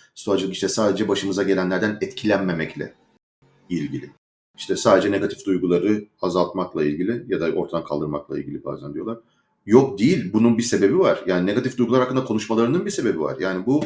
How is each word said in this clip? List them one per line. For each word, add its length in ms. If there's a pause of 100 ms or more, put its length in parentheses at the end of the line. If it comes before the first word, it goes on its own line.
(160)
Stoacılık 380
işte 140
sadece 400
başımıza 360
gelenlerden 580
etkilenmemekle 920 (760)
ilgili. 420 (460)
İşte 180
sadece 360
negatif 340
duyguları 600 (160)
azaltmakla 640
ilgili 420
ya 140
da 100
ortadan 320
kaldırmakla 560
ilgili 240
bazen 300
diyorlar. 260 (460)
Yok, 340
değil, 340
bunun 240
bir 60
sebebi 360
var. 280
Yani 180
negatif 320
duygular 220
hakkında 240
konuşmalarının 600
bir 60
sebebi 280
var. 200
Yani 260
bu 200